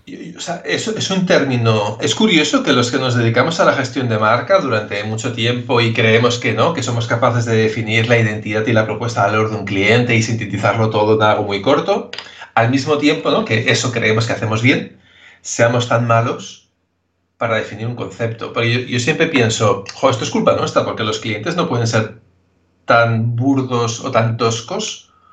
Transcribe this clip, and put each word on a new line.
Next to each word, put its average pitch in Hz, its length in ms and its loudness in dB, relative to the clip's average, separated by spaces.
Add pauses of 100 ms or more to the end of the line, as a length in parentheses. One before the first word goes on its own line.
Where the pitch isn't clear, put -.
y, - 260 -16
y, - 40 -18
o - 60 -16
sea, 170 240 -8
es, - 240 -4
es - 220 -4
un 190 140 0
término, 117 760 2
es - 120 -2
curioso 180 480 2
que 156 120 2
los 120 180 2
que 143 60 -2
nos 127 180 0
dedicamos 120 460 2
a 170 40 6
la 151 60 4
gestión 131 380 -4
de 107 100 0
marca 120 400 2
durante 104 460 -2
mucho 110 260 -4
tiempo 120 480 0
y 113 140 2
creemos 117 460 4
que 117 120 -2
no, 113 220 2
que - 100 -4
somos 117 240 -4
capaces 117 380 0
de 113 100 0
definir 110 540 0
la 117 100 4
identidad 107 480 -2
y 117 60 2
la 110 120 4
propuesta 110 380 -4
de 101 80 4
valor 110 200 0
de 107 40 -4
un 101 100 -6
cliente 110 480 2
y 113 100 2
sintetizarlo 110 680 -2
todo 107 260 2
en 104 80 2
algo 107 200 2
muy 98 180 -2
corto, 147 500 0 (420)
al 120 160 4
mismo 139 280 0
tiempo, 151 340 0
¿no?, 214 140 0
que 113 260 0
eso 113 220 0
creemos 110 340 0
que 110 60 -2
hacemos 110 280 -2
bien, - 380 0 (420)
seamos 120 460 0
tan 120 180 2
malos 117 640 -2 (680)
para 113 180 -2
definir 107 320 -6
un 120 80 -6
concepto. - 560 -8
Pero 117 160 -2
yo, 120 140 0
yo 123 180 -4
siempre 156 280 0
pienso, 110 680 0
"Jo, 135 160 0
esto 117 160 -2
es - 60 -6
culpa - 260 2
nuestra, 160 260 0
porque 107 220 -4
los 110 140 -4
clientes 110 360 -6
no 165 140 -2
pueden 117 180 0
ser 110 320 -2 (640)
tan 117 540 2
burdos 123 640 0
o 131 100 -8
tan 117 240 2
toscos 123 680 -4 (280)